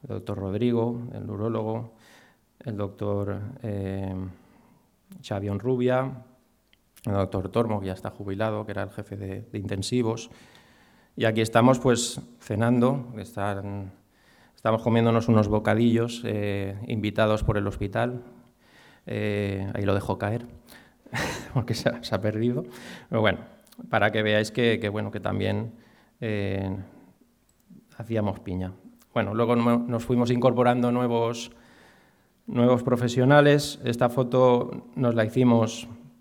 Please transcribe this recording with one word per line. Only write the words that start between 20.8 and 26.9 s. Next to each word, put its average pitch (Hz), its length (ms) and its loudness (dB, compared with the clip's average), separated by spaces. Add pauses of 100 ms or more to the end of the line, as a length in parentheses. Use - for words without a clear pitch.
<laughs> - 420 -8
porque 120 200 -2
se - 160 -2
ha, - 120 -6
se - 140 -6
ha 92 60 -2
perdido. 113 420 0 (460)
Pero 113 100 -2
bueno, 98 200 2 (500)
para 107 220 4
que 107 120 0
veáis 107 280 2
que, 117 280 2
que, 104 80 -4
bueno, 104 240 -4
que 107 80 -8
también, 101 540 -2 (480)
eh, 98 560 -4 (1200)